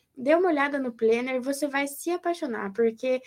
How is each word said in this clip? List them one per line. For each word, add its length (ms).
dê 180
uma 160
olhada 280
no 140
planner, 500
você 260
vai 200
se 220
apaixonar, 640
porque 520